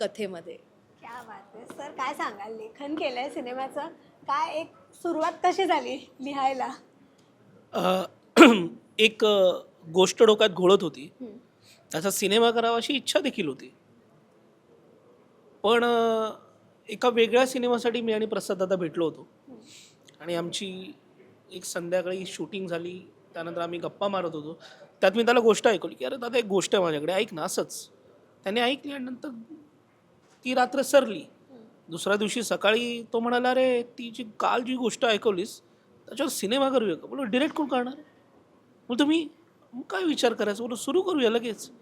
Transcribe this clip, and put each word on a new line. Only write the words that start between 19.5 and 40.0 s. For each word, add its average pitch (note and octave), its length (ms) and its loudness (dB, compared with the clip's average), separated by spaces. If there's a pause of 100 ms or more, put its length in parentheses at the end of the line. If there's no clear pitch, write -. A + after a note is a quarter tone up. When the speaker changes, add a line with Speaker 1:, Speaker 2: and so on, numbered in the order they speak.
Speaker 3:
आणि E3+ 140 -6
आमची F#3 580 -6 (600)
एक F#3 120 -14
संध्याकाळी F3+ 600 -4
शूटिंग F#3 400 -8
झाली, F3 340 -8 (340)
त्यानंतर E3+ 260 -8
आम्ही E3+ 180 -6
गप्पा E3 300 -4
मारत F3 260 -4
होतो. D3+ 280 -12 (380)
त्यात F#3+ 160 4
मी A#3 60 2
त्याला A#3+ 180 4
गोष्ट A3+ 280 4
ऐकवली F3 260 -2
की, B2+ 100 -10
"अरे B2+ 120 -4
दादा, A#3 220 -4
एक A#3+ 60 2
गोष्ट F#3+ 300 0
आहे F#3+ 100 4
माझ्याकडे, D#3 280 -2
ऐक G3+ 220 -2
ना," D#3 80 -8
असंच. - 460 -6 (560)
त्याने G#3 160 -2
ऐकली C#4 320 -2
आणि C4+ 120 -10
नंतर B3+ 240 -12 (1160)
ती B3+ 100 -2
रात्र B3+ 280 2
सरली. A#3 420 2 (260)
Speaker 2:
हम्म. - 140 -20 (240)
Speaker 3:
दुसऱ्या F#3+ 280 -2
दिवशी G#3+ 260 -2
सकाळी A#3 600 0 (100)
तो A3+ 80 -2
म्हणाला, B3 300 0
"अरे, B3+ 320 2
ती A#3+ 280 -14
जी A#3 140 -12 (160)
काल G#3 220 0
जी B3+ 140 -4
गोष्ट A#3+ 280 -2
ऐकवलीस G3+ 560 0 (460)
त्याच्यावर C4+ 240 -4
सिनेमा C4 380 0
करूया A3+ 280 2
का?" - 100 -12
बोललो, C4 180 -8
"डायरेक्ट B3+ 300 0
कोण D4+ 120 -2
करणार?" B3+ 280 -2 (960)
बोलतो, B3 160 2
"मी." D#4 240 0 (440)
"मग B3 100 -14
काय F#4+ 220 -4